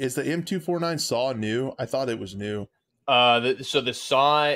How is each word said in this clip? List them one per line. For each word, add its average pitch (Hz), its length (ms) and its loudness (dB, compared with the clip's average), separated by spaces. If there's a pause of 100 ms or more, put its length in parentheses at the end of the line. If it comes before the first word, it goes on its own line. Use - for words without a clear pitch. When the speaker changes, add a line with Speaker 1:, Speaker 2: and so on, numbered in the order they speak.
Speaker 1:
is 131 120 -2
the 139 120 -2
M 170 160 -2
two 185 160 -2
four 175 220 -2
nine 170 180 -2
saw 127 360 -2
new? 113 440 -2
I - 60 -4
thought 131 240 -2
it 113 100 -2
was 98 160 -10
new. 104 320 -6 (400)
Speaker 2:
Uh, 123 340 6
the, 131 240 -2
so 139 160 0
the 120 120 -2
saw 147 640 2